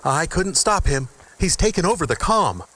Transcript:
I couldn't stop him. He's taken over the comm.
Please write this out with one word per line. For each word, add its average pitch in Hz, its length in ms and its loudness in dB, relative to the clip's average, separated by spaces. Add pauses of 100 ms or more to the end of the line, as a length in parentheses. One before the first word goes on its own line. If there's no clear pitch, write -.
I 139 220 0
couldn't 185 300 -4
stop 202 300 2
him. 135 240 0 (300)
He's 185 160 0
taken 196 300 2
over 185 200 0
the 120 100 0
comm. 147 600 0